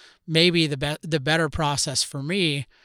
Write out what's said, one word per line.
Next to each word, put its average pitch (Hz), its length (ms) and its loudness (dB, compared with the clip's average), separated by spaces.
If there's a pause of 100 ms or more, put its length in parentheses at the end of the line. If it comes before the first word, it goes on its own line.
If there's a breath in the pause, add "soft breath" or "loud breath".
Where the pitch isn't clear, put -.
(260 loud breath)
Maybe 165 420 4
the 143 80 -2
be-, 147 260 -4
the 160 180 -2
better 156 280 2
process 143 560 -2
for 139 180 -8
me 151 440 0 (180 soft breath)